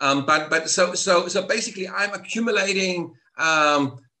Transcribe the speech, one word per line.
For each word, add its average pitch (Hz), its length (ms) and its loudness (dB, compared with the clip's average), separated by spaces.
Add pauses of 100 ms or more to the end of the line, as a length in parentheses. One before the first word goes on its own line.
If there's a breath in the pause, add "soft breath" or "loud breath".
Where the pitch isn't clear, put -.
Um, 139 240 0
but, 156 240 2
but 160 220 0
so, 180 240 2
so, 180 340 2
so 190 180 -2
basically 208 400 -4
I'm 202 280 -4
accumulating, 196 1000 -2 (220 soft breath)
um, 147 640 2 (200)